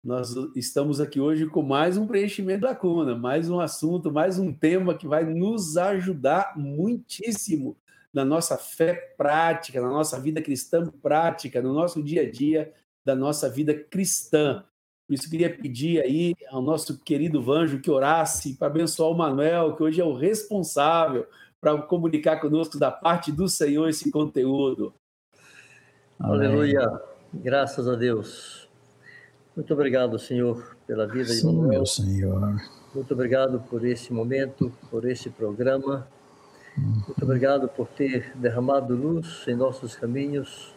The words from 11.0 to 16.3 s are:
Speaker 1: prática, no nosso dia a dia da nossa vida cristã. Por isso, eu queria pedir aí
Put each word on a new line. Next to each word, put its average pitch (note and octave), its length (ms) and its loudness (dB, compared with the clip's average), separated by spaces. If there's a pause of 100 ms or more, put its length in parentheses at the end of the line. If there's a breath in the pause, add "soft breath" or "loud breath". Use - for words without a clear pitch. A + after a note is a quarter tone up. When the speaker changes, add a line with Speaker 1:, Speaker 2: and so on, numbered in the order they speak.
Speaker 1:
prática, C#3 580 0
no C3 140 0
nosso E3 280 0
dia D3+ 200 0
a B2 80 0
dia D3+ 420 0 (320 soft breath)
da C3+ 120 2
nossa C#3+ 340 0
vida D3 240 0
cristã. D#3+ 920 0 (440)
Por C#3 60 0
isso, C3+ 120 -6
eu D#3+ 40 -12
queria E3 260 0
pedir D3 440 -2
aí D#3+ 340 2 (160)